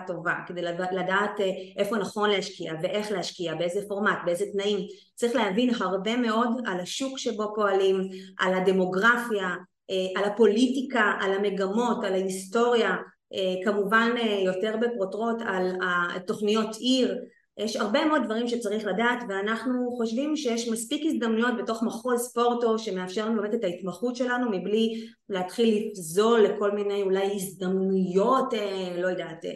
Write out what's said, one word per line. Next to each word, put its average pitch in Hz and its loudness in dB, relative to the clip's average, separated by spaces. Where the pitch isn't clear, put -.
טובה, 165 -4
כדי 175 -8
לד-, 170 -2
לדעת, 190 0
אה, 190 2
איפה 202 0
נכון 208 0
להשקיע, 185 -4
ואיך 196 -2
להשקיע, 170 -4
באיזה 175 -2
פורמט, 196 2
באיזה 175 0
תנאים. 202 0
צריך 233 0
להבין 233 2
הרבה 196 0
מאוד 233 2
על 180 -2
השוק 262 -6
שבו 214 -4
פועלים, 190 2
על 185 2
הדמוגרפיה, 190 2
אה, 185 -2
על 196 2
הפוליטיקה, 226 4
על 196 0
המגמות, 202 0
על 196 0
ההיסטוריה, 190 2
אה, 190 0
כמובן, 214 4
אה, 214 0
יותר 185 0
בפרוטרוט 226 -2
על 185 0
התוכניות 208 0
עיר. 254 2
יש 220 -4
הרבה 226 2
מאוד 302 4
דברים 220 -2
שצריך 214 -2
לדעת, 233 0
ואנחנו 226 -2
חושבים 247 -2
שיש 233 -2
מספיק 285 -4
הזדמנויות 233 2
בתוך - -4
מחוז 233 -2
פורטו 233 2
שמאפשר 190 -4
לנו 220 0
באמת 208 -2
את 202 -2
ההתמחות 185 -4
שלנו, 247 0
מבלי 208 0
להתחיל 208 2
לפזול 202 2
לכל 202 4
מיני 202 -2
אולי 196 0
הזדמנויות, 190 0
אה, 190 -4
לא 185 0
יודעת, 165 -6
אה, 180 -4